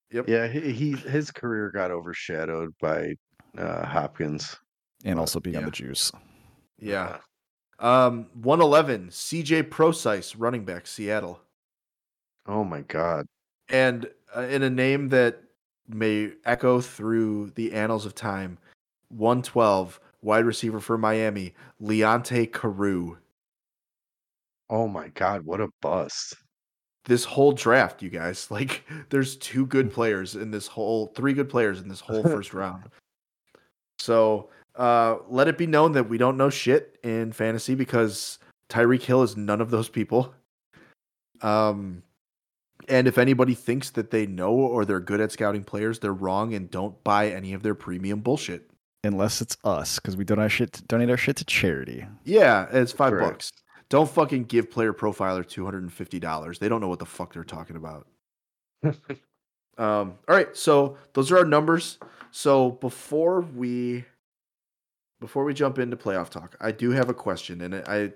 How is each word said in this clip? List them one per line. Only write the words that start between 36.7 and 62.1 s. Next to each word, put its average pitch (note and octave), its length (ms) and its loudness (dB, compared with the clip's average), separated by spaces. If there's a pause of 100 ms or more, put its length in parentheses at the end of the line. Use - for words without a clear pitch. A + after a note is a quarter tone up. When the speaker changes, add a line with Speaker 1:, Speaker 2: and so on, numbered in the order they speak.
Speaker 1:
in A2+ 300 -4
fantasy A2+ 420 -2
because A#2 640 -2 (300)
Tyreek A#2+ 340 4
Hill B2+ 200 4
is A2 140 0
none G#2 240 -2
of A#2 100 -4
those A2+ 180 0
people. B2 460 0 (1080)
Um, G#2 600 0 (840)
and B2+ 200 4
if B2 100 4
anybody B2+ 360 4
thinks B2+ 360 -4
that A2 200 -6
they A2 160 2
know F#2 260 -2
or B2 320 2
they're G2 160 0
good G#2 200 -2
at A2 120 -2
scouting G#2 320 -2
players, A2 340 -4
they're G2+ 140 -4
wrong F#2+ 420 -2
and F#2 160 -8
don't F#2+ 340 -8
buy G#2 260 2
any F#2+ 220 -8
of F#2+ 100 -8
their G#2+ 120 0
premium F#2+ 460 -6
bullshit. A2 500 -4 (340)
Speaker 3:
Unless G2+ 360 0
it's - 240 -6
us, D#2+ 340 -2
'cause F#2+ 180 -8
we G2 80 -4
donate G#2 180 2
our G#2+ 60 2
shit, - 400 -4
donate A#2+ 220 2
our B2+ 60 2
shit - 200 -2
to - 80 -10
charity. C2 600 -2 (200)
Speaker 1:
Yeah, C3+ 480 6
it's B2 200 4
five C3+ 200 4
Speaker 2:
Correct. E2+ 180 2
Speaker 1:
bucks. - 220 -10 (360)
Don't D3 220 4
fucking C#3 340 0
give A2+ 260 2
Player A2+ 220 0
Profiler F#2+ 540 -2
two - 180 -10
hundred F#2+ 200 -8
and F2 80 -10
fifty - 260 -10
dollars. E2 400 -8
They G2+ 100 -2
don't A2+ 120 0
know G2 80 -2
what F2 100 -4
the E2+ 80 -12
fuck - 260 -10
they're E2+ 120 -14
talking E2 320 -14
about. D#2 300 -16 (760)
Speaker 2:
<laughs> D3+ 100 0 (840)
Speaker 1:
Um, G#2 380 0 (100)
all E3 80 6
right, F#3+ 220 4
so C#3+ 400 4 (160)
those C3+ 180 0
are F#3 60 6
our F3+ 80 10
numbers. D#3 540 2 (320)